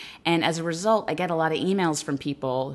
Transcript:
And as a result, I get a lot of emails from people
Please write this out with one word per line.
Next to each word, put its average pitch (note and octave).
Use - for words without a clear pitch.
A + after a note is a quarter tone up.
And E3
as E3
a E3
result, F#3+
I D#3
get F3
a E3+
lot D#3+
of D#3+
emails F3
from C#3+
people C3+